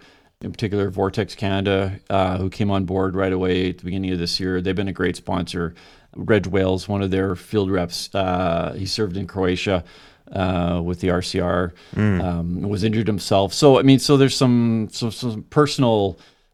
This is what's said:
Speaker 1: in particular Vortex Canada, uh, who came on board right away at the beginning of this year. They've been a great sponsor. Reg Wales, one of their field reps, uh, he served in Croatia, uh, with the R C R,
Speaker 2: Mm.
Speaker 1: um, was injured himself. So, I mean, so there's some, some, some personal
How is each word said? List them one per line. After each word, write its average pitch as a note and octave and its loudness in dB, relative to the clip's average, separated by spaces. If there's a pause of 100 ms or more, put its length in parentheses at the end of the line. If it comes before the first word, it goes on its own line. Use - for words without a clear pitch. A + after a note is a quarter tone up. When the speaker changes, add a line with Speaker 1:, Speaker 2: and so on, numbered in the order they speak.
(420)
Speaker 1:
in A#2+ -10
particular G2 -2
Vortex G2 -2
Canada, G2 0 (100)
uh, F#2 0
who F#2 -2
came G2+ -2
on F#2+ 0
board F#2 -2
right F#2+ 0
away F2+ 0
at F2 -8
the - -14
beginning F#2 -4
of F2+ -2
this E2+ -4
year. F#2 -2
They've F#2 -2
been G2+ -4
a F#2+ -6
great F2+ -2
sponsor. F2 -6 (440)
Reg G2 2
Wales, F#2 0
one G2+ -2
of G2 -2
their F#2 0
field G2 -2
reps, F2+ -4
uh, F2+ -2
he G2 -8
served F#2+ -4
in F#2+ -6
Croatia, F#2 -2 (480)
uh, F2 -2
with F2 -4
the F#2 0
R F2+ 0
C F#2 -4
R, F2 -2 (220)
Speaker 2:
Mm. G2+ 2
Speaker 1:
um, F2 -4
was G2+ -4
injured A2 0
himself. G2 2
So, C#3 8
I - 2
mean, C3+ 8
so C#3+ 4
there's C3+ 4
some, A#2 2
some, A#2 -6
some A2+ -6
personal A#2 2 (340)